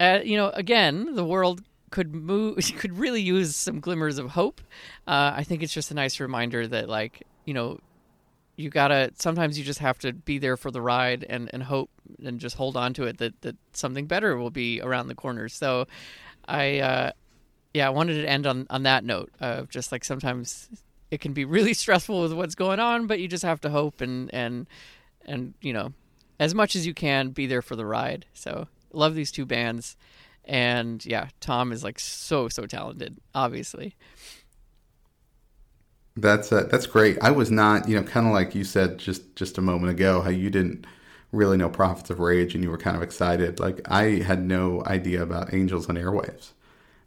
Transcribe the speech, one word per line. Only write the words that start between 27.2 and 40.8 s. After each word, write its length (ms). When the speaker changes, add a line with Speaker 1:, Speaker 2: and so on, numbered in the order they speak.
Speaker 1:
be 160
there 160
for 140
the 100
ride. 480
So 340
love 220
these 180
two 140
bands. 500
And 600
yeah, 220
Tom 320
is, 100
like, 160
so, 520
so 160
talented, 500
obviously. 600
Speaker 2:
That's, 360
uh, 180
that's 160
great. 360
I 80
was 220
not, 360
you 100
know, 40
kinda 280
like 240
you 100
said 340
just, 380
just 220
a 40
moment 300
ago, 280
how 80
you 220
didn't 360